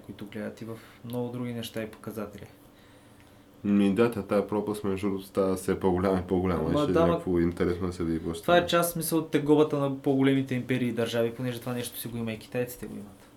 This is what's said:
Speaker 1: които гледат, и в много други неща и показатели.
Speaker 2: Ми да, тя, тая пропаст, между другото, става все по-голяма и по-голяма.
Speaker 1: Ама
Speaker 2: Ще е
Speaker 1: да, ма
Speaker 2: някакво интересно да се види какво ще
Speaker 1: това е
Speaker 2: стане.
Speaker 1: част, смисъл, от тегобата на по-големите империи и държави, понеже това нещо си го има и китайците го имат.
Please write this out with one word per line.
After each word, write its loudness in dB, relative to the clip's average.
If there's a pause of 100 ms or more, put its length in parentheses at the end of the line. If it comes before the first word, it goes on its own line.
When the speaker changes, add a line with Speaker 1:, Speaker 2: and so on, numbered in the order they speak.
Speaker 1:
които -12
гледат, -8
и -10
в -10 (260)
много -4
други -6
неща -6
и -8
показатели. -10 (1200)
Speaker 2:
Ми 6
да, 4
тя, -4
тая 2
пропаст, -2
между -2
другото, -4
става 0
все -2
по-голяма 2
и -2
по-голяма. 0
Speaker 1:
Ама 2
Speaker 2:
Ще 0
е 2
Speaker 1:
да, 6
ма 6
Speaker 2:
някакво 2
интересно 2
да -4
се -4
види 0
какво -4
ще -12
Speaker 1:
това 2
е 8
Speaker 2:
стане. 0
Speaker 1:
част, 2
смисъл, -2
от -4
тегобата 4
на -2
по-големите 2
империи 0
и -2
държави, 0
понеже -6
това -6
нещо -8
си -8
го -8
има -4
и -8
китайците -6
го -12
имат. -16